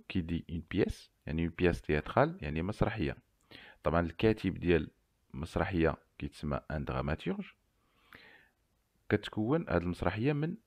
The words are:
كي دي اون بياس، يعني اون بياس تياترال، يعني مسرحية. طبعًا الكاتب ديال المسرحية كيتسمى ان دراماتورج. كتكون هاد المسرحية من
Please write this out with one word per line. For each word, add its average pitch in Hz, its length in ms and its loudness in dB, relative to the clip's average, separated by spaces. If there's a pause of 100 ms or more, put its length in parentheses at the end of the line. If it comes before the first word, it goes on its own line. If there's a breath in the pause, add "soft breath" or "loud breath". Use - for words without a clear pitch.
كي 98 120 0
دي 85 300 -2
اون 82 200 -4
بياس، 127 400 -2 (160)
يعني 78 160 0
اون 82 160 0
بياس 87 240 4
تياترال، 139 580 2
يعني 76 220 -4
مسرحية. 104 540 -2 (680 loud breath)
طبعًا 80 180 2
الكاتب 95 540 2
ديال 82 360 2 (440)
المسرحية 80 640 0 (220)
كيتسمى 73 420 -4 (100)
ان 73 140 -4
دراماتورج. 175 600 -4 (1600 loud breath)
كتكون 110 600 0
هاد 85 140 2
المسرحية 90 500 0
من 151 240 -2 (100)